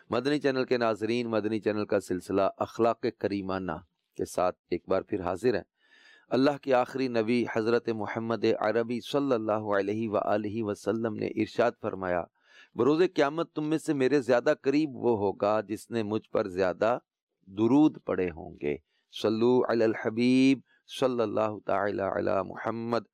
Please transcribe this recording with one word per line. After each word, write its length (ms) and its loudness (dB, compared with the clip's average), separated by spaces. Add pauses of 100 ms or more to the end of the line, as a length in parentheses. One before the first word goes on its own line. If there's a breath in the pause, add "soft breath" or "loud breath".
(100)
مدنی 300 0
چینل 240 0
کے 120 0
ناظرین، 540 0
مدنی 300 0
چینل 260 -2
کا 140 2
سلسلہ 420 -2 (140)
اخلاق 480 0 (140)
کریمانہ 540 -4 (440)
کے 80 -4
ساتھ 320 -2 (140)
ایک 180 -6
بار 140 0
پھر 180 -6
حاضر 340 0
ہیں۔ 80 -2 (680 soft breath)
اللہ 220 2 (120)
کے 120 0
آخری 340 0
نبی 360 2 (120)
حضرت 320 0
محمد 560 -4 (160)
عربی 400 0
صلی 340 0
اللہ 180 0
علیہ 560 0
وآلہ 540 -2
وسلم 520 -2
نے 120 -4
ارشاد 540 0
فرمایا، 440 -2 (500 soft breath)
"بروز 280 4 (120)
قیامت 380 -2
تم 160 -4
میں 100 0
سے 160 -2
میرے 260 2
زیادہ 420 2
قریب 300 0
وہ 260 0
ہوگا 420 0
جس 300 -8
نے 120 -2
مجھ 280 -4
پر 180 0
زیادہ 500 0 (480)
درود 580 4
پڑے 260 0
ہوں 320 -14
گے۔ 140 -2 (460)
صلو 460 4
علی 160 2
الحبیب 760 2 (420)
صلی 220 0
اللہ 440 -2
تعالی 360 0
علی 460 0
محمد 520 -4 (140)